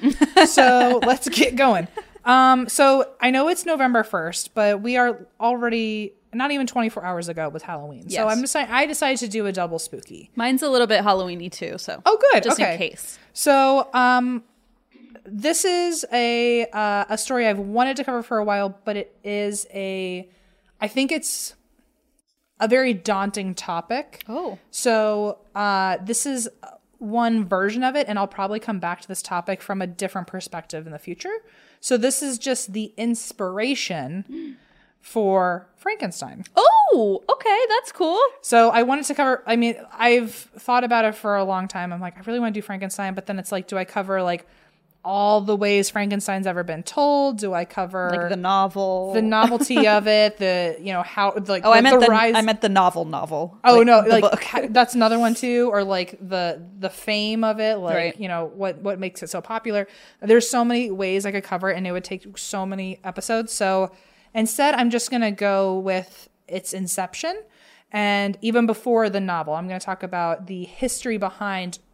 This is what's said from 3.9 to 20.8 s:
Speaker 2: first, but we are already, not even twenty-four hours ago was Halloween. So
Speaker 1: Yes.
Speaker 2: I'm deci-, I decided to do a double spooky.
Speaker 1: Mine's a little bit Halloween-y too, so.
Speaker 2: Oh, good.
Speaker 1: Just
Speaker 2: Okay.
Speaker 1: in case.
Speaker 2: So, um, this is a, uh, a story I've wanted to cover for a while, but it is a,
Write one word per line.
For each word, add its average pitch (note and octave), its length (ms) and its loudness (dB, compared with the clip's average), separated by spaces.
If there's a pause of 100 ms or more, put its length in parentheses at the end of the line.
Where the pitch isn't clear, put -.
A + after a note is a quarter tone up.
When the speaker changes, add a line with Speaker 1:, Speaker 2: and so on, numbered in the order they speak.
Speaker 2:
first, F3 520 -6
but G#3 260 2
we B3 160 -2
are A#3+ 300 0 (120)
already, A3+ 760 -2 (200)
not C4 180 -2
even C#4 140 -2
twenty-four A3+ 380 -4
hours F3 260 -6
ago D#3+ 200 -6
was D#3 140 -10
Halloween. D3 460 -14
So F#3+ 180 -4
Speaker 1:
Yes. G#3+ 100 2
Speaker 2:
I'm B3+ 60 -2
deci-, C4+ 260 -4
I C4 160 2
decided C#4+ 340 -2
to A#3+ 80 -6
do G#3+ 180 -4
a G3 60 -2
double F3 280 -6
spooky. - 560 -14
Speaker 1:
Mine's C4 280 0
a D4 60 -2
little A#3+ 180 4
bit G3+ 160 2
Halloween-y F3+ 460 0
too, - 280 -10
so. - 280 -12
Speaker 2:
Oh, G#4+ 120 6 (140)
good. D#4+ 120 4
Speaker 1:
Just A#3+ 160 0
Speaker 2:
Okay. F3+ 140 0
Speaker 1:
in E3+ 40 -6
case. - 420 -10 (140)
Speaker 2:
So, C4+ 600 4
um, B3 500 2 (840)
this B3+ 400 -2
is F4 460 0
a, A#3+ 600 0
uh, G#3 380 -2
a A3 80 -2
story A#3+ 280 -2
I've G#3 140 0
wanted A#3+ 380 -2
to C#4 60 -6
cover B3 200 -4
for A3+ 140 -4
a G#3+ 60 0
while, G3+ 420 -2
but G#3 120 -4
it - 260 -10
is G#3 500 -6
a, F#3 540 -8 (540)